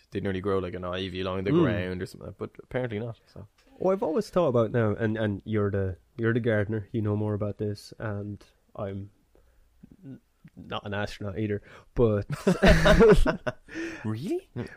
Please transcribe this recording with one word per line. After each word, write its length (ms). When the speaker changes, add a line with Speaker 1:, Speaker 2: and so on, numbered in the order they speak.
Speaker 1:
They'd 120
nearly 160
grow 200
like 140
an 120
ivy 360
along 220
the 80
Speaker 2:
Mm. 120
Speaker 1:
ground 380
or 40
something, 320
but 140
apparently 360
not, 200
so. 140
Speaker 2:
What 120
I've 120
always 260
thought 180
about 240
now, 240
and, 220
and 260
you're 260
the, 280
you're 180
the 60
gardener, 540
you 80
know 160
more 160
about 240
this, 420
and 420
I'm 320
n-, 160
not 300
an 80
astronaut 440
either, 240
but 320
<laughs> 960
Speaker 1:
Really? 460